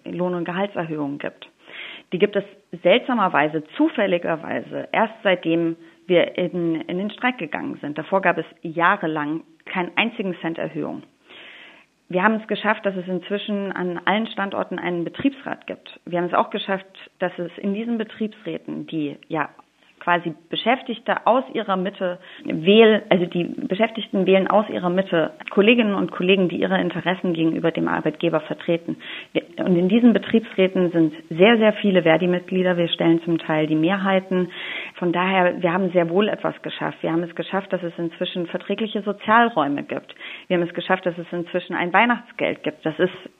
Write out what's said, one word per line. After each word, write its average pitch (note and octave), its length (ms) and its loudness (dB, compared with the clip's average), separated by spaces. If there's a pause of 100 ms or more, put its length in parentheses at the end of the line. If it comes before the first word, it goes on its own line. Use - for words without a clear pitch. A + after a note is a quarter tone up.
Lohn- F3 300 -4
und E3+ 100 -4
Gehaltserhöhung E3 720 -4
gibt. - 300 -10 (640)
Die F3+ 60 -2
gibt G3+ 180 2
es G3 80 -2 (380)
seltsamerweise, F3 840 2 (120)
zufälligerweise, E3+ 1160 -2
erst A3 300 0
seitdem E3+ 540 0 (300)
wir F3 320 2
in, E3+ 440 -2
in F3+ 160 -6
den G#3 120 -4
Streik B3 280 -4
gegangen - 420 -8
sind. D3 160 -8
Davor F#3+ 240 -2
gab F3 160 2
es D#3+ 100 -6 (160)
jahrelang D#3+ 800 0 (220)
keinen F3 320 -4
einzigen G3 440 -2
Cent E3 180 -6
Erhöhung. D#3 460 -8 (1040)
Wir F3+ 160 0
haben A3 100 4
es A3 140 -6
geschafft, G#3+ 360 0
dass F#3+ 120 -2
es F3+ 100 -6
inzwischen G3 640 -4
an F3+ 340 -4
allen A3 220 2
Standorten G3 540 -6
einen F3 240 -4
Betriebsrat - 640 -4
gibt. - 360 -14
Wir F3 140 -4
haben F3 80 0
es F3 80 -2
auch - 160 2
geschafft, F#3+ 360 -6 (340)
dass F3+ 180 -2
es F3 200 -8
in G3+ 160 -2
diesen A3+ 240 -4
Betriebsräten, E3 920 -8
die D3 280 -6 (120)
ja D#3+ 220 -4 (500)
quasi E3+ 320 0 (160)
Beschäftigte G#3+ 800 -2
aus B3+ 260 4
ihrer G3 240 -2
Mitte F#3 420 -4 (240)
wählen, G#3 680 6
also E3+ 160 4
die E3+ 180 -2
Beschäftigten G3+ 800 -2
wählen F#3+ 240 4
aus G#3+ 220 4
ihrer F3+ 180 -2
Mitte F3+ 440 0 (180)
Kolleginnen G#3+ 420 4
und F#3+ 180 -2
Kollegen, F#3 380 2
die E3+ 100 -4
ihre F#3 220 0
Interessen F3+ 540 -2
gegenüber E3 360 0
dem E3 160 -2
Arbeitgeber D#3+ 540 0
vertreten. E3 560 -4 (380)
Wir, - 80 0 (160)
und F#3 180 2
in F3+ 140 2
diesen A#3 240 6
Betriebsräten F#3+ 760 2
sind E3 220 4 (160)
sehr, G3 300 6
sehr G#3+ 160 6
viele F#3 280 4
Verdi-Mitglieder. F3+ 760 2
Wir E3+ 100 2
stellen E3+ 360 4
zum E3 120 2
Teil D#3 300 0
die D#3 80 0
Mehrheiten. F#3+ 760 2 (440)
Von F3 180 0
daher, F3+ 480 2
wir F3 100 2
haben F3+ 220 0
sehr E3+ 160 4
wohl G3 200 2
etwas D#3 340 -2
geschafft. D#3 400 -8
Wir E3 100 -2
haben E3+ 100 0
es E3+ 120 -10
geschafft, F#3+ 360 -6
dass F3+ 120 -4
es E3+ 160 -8
inzwischen E3+ 480 -6
verträgliche G3+ 560 -6
Sozialräume G3+ 800 0
gibt. - 320 -10 (340)
Wir F3+ 80 2
haben E3+ 100 0
es F3 60 -10
geschafft, F#3 320 -2
dass F3 140 -4
es E3+ 120 -12
inzwischen F3 440 -6
ein F3 180 -2
Weihnachtsgeld A3 720 2
gibt. - 240 -6
Das D#3 120 -2
ist F3 140 2 (280)